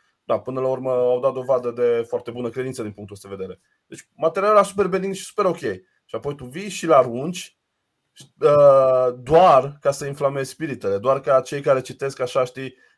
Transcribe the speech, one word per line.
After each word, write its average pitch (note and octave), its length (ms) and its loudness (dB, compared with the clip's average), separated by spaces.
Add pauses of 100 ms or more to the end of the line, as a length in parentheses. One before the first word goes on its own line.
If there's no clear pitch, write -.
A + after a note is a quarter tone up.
(240)
da, A2 160 -4
până C3 200 -10
la C3 80 -2
urmă C3 220 -4
au B2 300 0
dat C3 120 0
dovadă B2+ 380 -2
de A#2 380 0
foarte A#2 220 -8
bună A#2+ 180 -8
credință B2+ 340 -8
din G#2 100 -10
punctul G#2 240 -18
ăsta G2+ 120 -20
de G2 60 -12
vedere. F#2 260 -14 (260)
Deci - 280 -20
materialul G3 420 0
era G3+ 100 6
super G3 200 -2
benign F#3+ 260 -4
și F#3 120 -12
super - 200 -4
ok. F3 140 0 (460)
Și - 100 -12
apoi C#3 200 -8
tu C3+ 100 -16
vii E3+ 240 -12
și-l E3+ 240 -2
arunci, C3 640 0 (840)
uh, C3+ 800 6
doar C#3+ 600 4
ca C#3+ 100 0
să C#3+ 160 -6
inflamezi C#3 440 -4
spiritele, G#2 480 -4
doar C3+ 220 0
ca C3+ 200 2
cei C#3+ 200 -6
care C#3 200 2
citesc C#3 400 -10
așa, B2+ 240 -2
știi, C3 300 -10 (240)